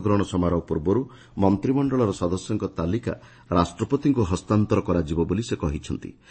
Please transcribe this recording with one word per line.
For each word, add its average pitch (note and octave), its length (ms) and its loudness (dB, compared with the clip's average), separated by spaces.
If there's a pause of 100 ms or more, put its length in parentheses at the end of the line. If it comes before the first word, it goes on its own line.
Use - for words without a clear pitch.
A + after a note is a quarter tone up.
ଗ୍ରହଣ G2+ 240 2
ସମାରୋହ F2 400 0
ପୂର୍ବରୁ E2 340 0 (380)
ମନ୍ତ୍ରିମଣ୍ଡଳର B2 720 2
ସଦସ୍ୟଙ୍କ F#2 540 -2 (100)
ତାଲିକା F2 400 -2 (360)
ରାଷ୍ଟ୍ରପତିଙ୍କୁ A#2+ 760 2
ହସ୍ତାନ୍ତର G#2 560 0
କରାଯିବ E2 400 0
ବୋଲି F2+ 240 -2
ସେ - 100 -6
କହିଛନ୍ତି। - 540 -6 (200)